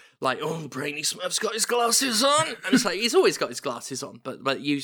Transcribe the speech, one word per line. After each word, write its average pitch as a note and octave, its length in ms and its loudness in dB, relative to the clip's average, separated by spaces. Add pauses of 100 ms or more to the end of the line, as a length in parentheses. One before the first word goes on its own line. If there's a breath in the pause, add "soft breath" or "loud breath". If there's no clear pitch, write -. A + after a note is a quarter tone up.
(200 loud breath)
Like, B2+ 200 -2
"Oh, D#3+ 280 -6
Brainy C#3+ 340 -8
Smurf's F3 360 -4
got A3 140 -2
his A3 140 -2
glasses A#3 580 2
on." D4 240 4
And G#3 240 -4
it's - 140 6
like, F3+ 120 0
he's A3+ 160 0
always D4 220 6
got B2+ 140 -2
his B2 100 -10
glasses B2 420 -6
on, - 200 -12
but, B2+ 200 -10
but C3 180 0
you, C#3+ 240 0